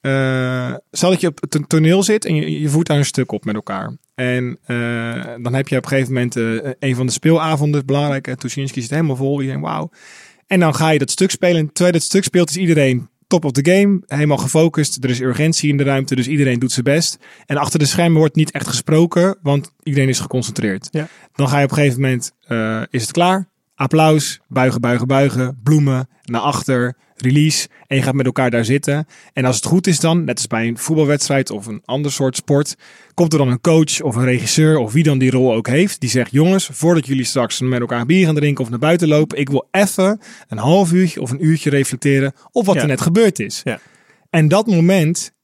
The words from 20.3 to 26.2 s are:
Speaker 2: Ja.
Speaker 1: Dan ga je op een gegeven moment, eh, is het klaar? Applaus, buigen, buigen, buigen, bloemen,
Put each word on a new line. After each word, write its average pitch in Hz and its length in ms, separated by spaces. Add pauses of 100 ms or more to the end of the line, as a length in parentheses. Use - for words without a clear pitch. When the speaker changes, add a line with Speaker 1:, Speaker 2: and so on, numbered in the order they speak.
Speaker 2:
Ja. 156 160 (280)
Speaker 1:
Dan 139 140
ga 143 80
je 143 60
op 135 80
een 151 60
gegeven 139 240
moment, 127 300 (160)
eh, 110 420
is 123 120
het 107 100
klaar? 185 360 (280)
Applaus, 156 720
buigen, 127 340
buigen, 120 260
buigen, 131 560
bloemen, 135 460 (140)